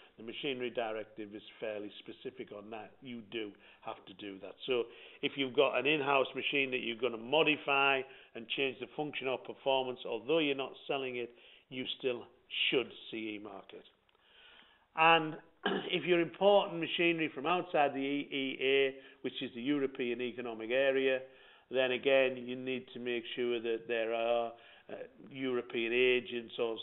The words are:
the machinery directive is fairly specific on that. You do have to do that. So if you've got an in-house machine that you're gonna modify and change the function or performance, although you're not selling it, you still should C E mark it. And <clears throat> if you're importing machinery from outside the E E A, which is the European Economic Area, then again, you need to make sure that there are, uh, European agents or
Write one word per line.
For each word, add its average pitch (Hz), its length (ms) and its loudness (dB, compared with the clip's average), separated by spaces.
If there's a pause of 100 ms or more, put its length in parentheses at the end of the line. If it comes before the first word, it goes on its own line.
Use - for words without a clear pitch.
(180)
the 110 60 -16
machinery 123 460 -6
directive 110 640 -6
is 104 80 -14 (180)
fairly 104 300 -8 (100)
specific - 560 -14
on 104 140 -16
that. 107 300 -14
You 120 300 -12
do 107 220 -6 (300)
have - 240 -12
to 101 80 -18
do 98 260 -12
that. 95 140 -14 (120)
So 120 180 2 (380)
if 143 140 0
you've 131 180 -2
got 131 240 4
an 127 80 2
in-house 139 480 4
machine 135 380 0
that 123 80 0
you're 113 200 -6
gonna 117 220 -2
modify 139 800 2 (320)
and 113 120 -12 (100)
change 131 240 -2
the 120 60 -10 (100)
function 143 320 -4
or 123 100 -2
performance, 127 680 -2
although 120 320 0
you're 143 180 2
not 135 160 -6 (140)
selling 131 300 -4
it, 120 140 -6 (400)
you 131 140 -6 (140)
still 120 260 -4 (460)
should 117 200 2 (200)
C 117 60 -8
E 107 260 -6
mark 98 300 -16
it. - 120 -18 (1120)
And 160 400 6 (280)
<clears throat> 202 260 0
if 180 140 0
you're 175 160 6
importing 170 600 4
machinery 165 540 2
from 135 120 -6
outside 165 480 2
the 131 40 -4
E 143 320 -2
E 135 300 -4
A, 135 340 4 (280)
which 127 200 -6
is 123 120 -4
the 117 80 -8
European 135 580 0
Economic 117 500 -6
Area, 135 500 4 (500)
then 127 220 2
again, 131 440 4
you 123 200 -8
need 127 380 -6
to 123 40 -12
make 120 260 -4 (120)
sure 120 240 0
that 113 280 -2
there 113 260 0
are, 117 380 0 (380)
uh, - 40 -12 (360)
European 123 640 -2
agents 123 640 2
or 117 240 -2